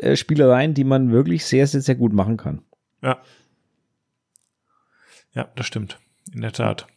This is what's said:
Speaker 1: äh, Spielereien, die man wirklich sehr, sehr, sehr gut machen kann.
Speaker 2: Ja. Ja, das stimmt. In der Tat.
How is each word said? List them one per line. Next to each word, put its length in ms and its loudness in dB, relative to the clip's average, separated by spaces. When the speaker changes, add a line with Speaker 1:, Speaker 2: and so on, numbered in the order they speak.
Speaker 1:
äh, 160 0
Spielereien, 580 4
die 80 0
man 300 2
wirklich 340 2
sehr, 220 2
sehr, 140 -4
sehr 120 0
gut 180 0
machen 240 0
kann. 260 -8
Speaker 2:
Ja. 160 -4
Ja, 200 -8
das 120 -8
stimmt. 320 -10
In 80 -12
der 100 -8
Tat. 340 -6